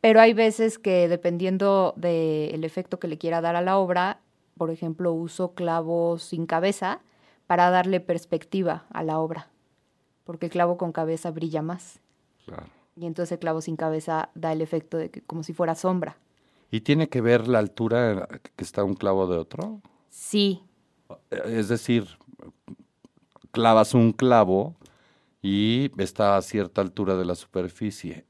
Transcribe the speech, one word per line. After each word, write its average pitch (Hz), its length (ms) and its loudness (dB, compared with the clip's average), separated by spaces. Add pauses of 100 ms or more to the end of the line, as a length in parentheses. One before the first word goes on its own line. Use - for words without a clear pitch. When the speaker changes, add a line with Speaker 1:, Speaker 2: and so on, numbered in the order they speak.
Speaker 1:
Pero 220 200 8
hay 226 140 10
veces 220 440 2
que, 180 300 2
dependiendo 185 880 0
del 160 680 -2
efecto 175 360 -8
que 175 80 -8
le 156 100 -8
quiera 165 220 -2
dar 170 160 0
a 175 40 0
la 185 160 2
obra, 185 440 0 (360)
por 165 140 -4
ejemplo, 165 420 -4
uso 170 400 -6
clavos 170 720 -2
sin 165 240 -6
cabeza 190 540 -2 (460)
para 180 240 4
darle 180 300 2
perspectiva 170 920 -4
a - 120 -8
la 156 160 -2
obra, 160 320 -6 (760)
porque 170 220 -10
el 165 60 -8
clavo 175 260 0
con 170 140 -4
cabeza 160 400 -4
brilla 160 280 -4
más. 170 400 -10 (460)
Speaker 2:
Claro. - 200 -16 (300)
Speaker 1:
Y 170 80 -14
entonces 170 280 -6
el 170 80 -6
clavo 160 200 -2
sin 160 160 -6
cabeza 156 580 -4
da 160 180 -4
el 156 100 -2
efecto 160 340 -6
de 160 140 -6
que, - 120 -18
como 165 200 -10
si 160 100 -12
fuera 165 220 -2
sombra. 180 420 -2 (540)
Speaker 2:
¿Y 110 100 -2
tiene 151 300 2
que 127 100 -2
ver 113 280 4
la 123 100 4
altura 110 680 0 (300)
que - 80 -10
está 104 200 -4
un 95 100 -2
clavo 95 320 0
de 90 100 -2
otro? 202 460 -8 (260)
Speaker 1:
Sí. 202 540 -2 (840)
Speaker 2:
Es 110 220 -2
decir, 117 380 0 (1400)
clavas 110 440 6
un 113 180 6
clavo 113 640 4 (680)
y 107 480 0 (100)
está 101 360 2
a 95 60 2
cierta 101 380 -4
altura 95 360 -2
de 92 80 -2
la 87 100 -2
superficie. 90 960 -10